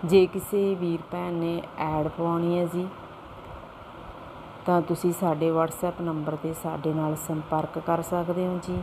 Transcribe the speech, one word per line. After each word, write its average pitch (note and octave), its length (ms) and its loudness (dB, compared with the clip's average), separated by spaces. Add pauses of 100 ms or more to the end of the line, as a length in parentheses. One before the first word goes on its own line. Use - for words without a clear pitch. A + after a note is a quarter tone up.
ਜੇ F#3 220 8
ਕਿਸੇ G3 480 0
ਵੀਰ F3 260 0 (100)
ਭੈਣ F3 220 -4
ਨੇ E3+ 300 0 (160)
ਐਡ D#3 300 2
ਪਵਾਉਣੀ E3+ 500 2
ਹੈ F3 80 4
ਜੀ F3 200 -2 (1800)
ਤਾਂ F3 160 6
ਤੁਸੀਂ E3+ 300 0
ਸਾਡੇ E3 380 2
WhatsApp E3 520 0
ਨੰਬਰ D#3 340 -2
'ਤੇ D#3+ 160 -4 (100)
ਸਾਡੇ D#3 320 -2
ਨਾਲ D#3 220 2
ਸੰਪਰਕ D#3 640 -2
ਕਰ E3 240 0
ਸਕਦੇ F3 440 0
ਹੋ F3+ 200 0
ਜੀ। F3+ 160 -2